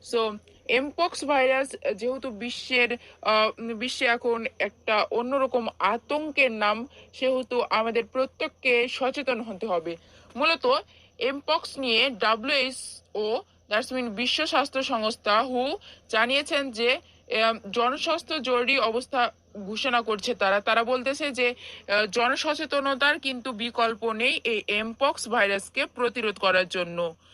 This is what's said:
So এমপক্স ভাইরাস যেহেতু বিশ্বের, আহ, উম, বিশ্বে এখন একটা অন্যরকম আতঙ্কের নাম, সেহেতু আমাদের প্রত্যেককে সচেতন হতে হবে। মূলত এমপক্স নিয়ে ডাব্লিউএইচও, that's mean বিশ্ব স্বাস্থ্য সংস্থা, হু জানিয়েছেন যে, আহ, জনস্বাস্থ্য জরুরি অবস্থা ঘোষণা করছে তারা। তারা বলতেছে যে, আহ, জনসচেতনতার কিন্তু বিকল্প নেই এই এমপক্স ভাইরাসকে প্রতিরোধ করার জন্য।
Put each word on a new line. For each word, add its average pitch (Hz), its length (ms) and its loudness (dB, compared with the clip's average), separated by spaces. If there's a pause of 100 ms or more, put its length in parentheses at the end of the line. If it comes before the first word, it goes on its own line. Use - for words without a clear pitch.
(120)
So 220 260 0 (300)
এমপক্স 294 560 0
ভাইরাস 262 520 2 (200)
যেহেতু 254 340 -4
বিশ্বের, 240 640 -2 (300)
আহ, 214 380 2
উম, 226 140 -6
বিশ্বে 254 320 -2
এখন 233 400 0 (120)
একটা 208 520 0
অন্যরকম 247 560 0 (120)
আতঙ্কের 269 720 0
নাম, 214 360 0 (240)
সেহেতু 254 580 0
আমাদের 226 340 0
প্রত্যেককে 254 840 0
সচেতন 262 520 -2
হতে 220 260 -8
হবে। 170 300 -2 (400)
মূলত 320 300 2 (520)
এমপক্স 285 600 -2
নিয়ে 247 320 2
ডাব্লিউএইচও, 233 1300 -2 (280)
that's 226 220 0
mean 254 160 -4
বিশ্ব 240 380 -2
স্বাস্থ্য 285 360 0
সংস্থা, 220 600 0
হু 262 360 0 (300)
জানিয়েছেন 269 600 0
যে, 240 300 0 (420)
আহ, 220 280 0
জনস্বাস্থ্য 302 720 0
জরুরি 247 360 2
অবস্থা 233 540 0 (340)
ঘোষণা 233 360 0
করছে 220 320 -2
তারা। 202 260 2
তারা 226 240 2
বলতেছে 262 460 -2
যে, 247 240 0 (340)
আহ, 208 180 2
জনসচেতনতার 277 1120 0
কিন্তু 262 340 -6
বিকল্প 226 600 0
নেই 247 320 0
এই 220 240 0
এমপক্স 226 600 -2
ভাইরাসকে 208 580 0
প্রতিরোধ 226 520 -4
করার 185 300 2
জন্য। 170 460 -4 (200)